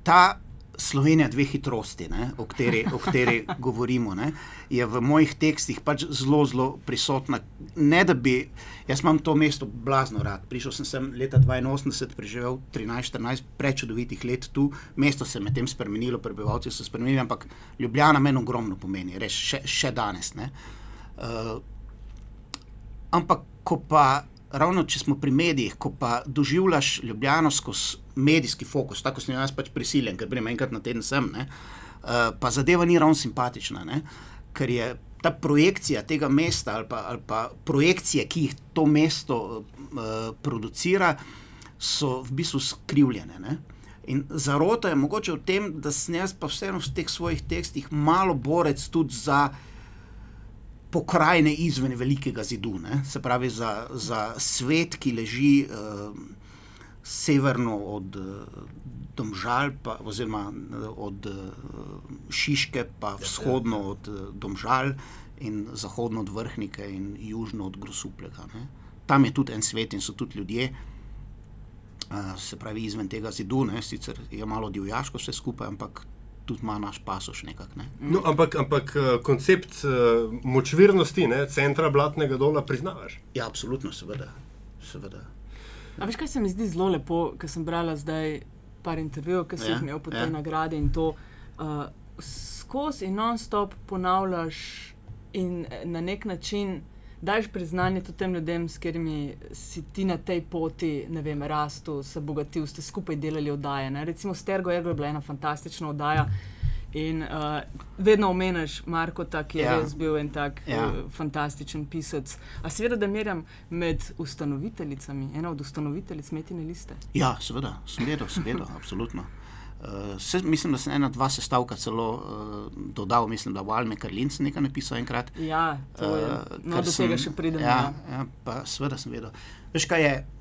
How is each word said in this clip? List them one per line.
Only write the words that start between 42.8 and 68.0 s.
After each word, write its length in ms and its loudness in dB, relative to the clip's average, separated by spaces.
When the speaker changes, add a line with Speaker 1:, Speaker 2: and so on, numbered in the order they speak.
Speaker 1:
ne. 180 -4
In 220 0
zarota 640 2
je 80 4
mogoče 360 2
v 100 -4
tem, 340 0
da 140 -4
sem 240 -2
jaz 200 -2
pa 140 -6
vseeno 300 -4
v 120 -6
teh 180 -4
svojih 340 -2
tekstih 460 -4
malo 460 4
borec 520 2
tudi 280 2
za 320 4
pokrajine 640 6
izven 400 0
velikega 500 0
zidu, 320 -4
ne. 260 -2
Se 200 -6
pravi, 260 2
za, 240 -2
za 460 -2
svet, 640 0
ki 180 0
leži, 460 4
eh, 760 -8
severno 880 2
od, 260 -6
eh, 540 -10
Domžal 640 0
pa, 220 -6
oziroma, 480 -4
eh, 380 -10
od, 300 -10
eh, 60 -6
Šiške 580 0
pa 140 -6
Speaker 3:
Ja, 40 -4
ja. 60 -8
Speaker 1:
vzhodno 680 0
od, 220 -8
eh, 220 -10
Domžal 640 0
in 340 -4
zahodno 500 -4
od 80 -4
Vrhnike 580 -6
in 300 -8
južno 500 -6
od 100 -8
Grosuplja, 520 -10